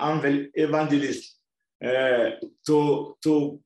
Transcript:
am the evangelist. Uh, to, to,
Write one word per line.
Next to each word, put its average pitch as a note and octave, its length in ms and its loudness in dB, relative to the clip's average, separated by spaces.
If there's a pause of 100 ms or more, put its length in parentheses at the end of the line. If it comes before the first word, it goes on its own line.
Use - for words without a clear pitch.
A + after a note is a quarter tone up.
(120)
am D#3 100 -2
the C#3+ 340 0
evangelist. C#3+ 840 -2 (460)
Uh, B2 480 2 (360)
to, D3 560 2
to, C#3+ 420 0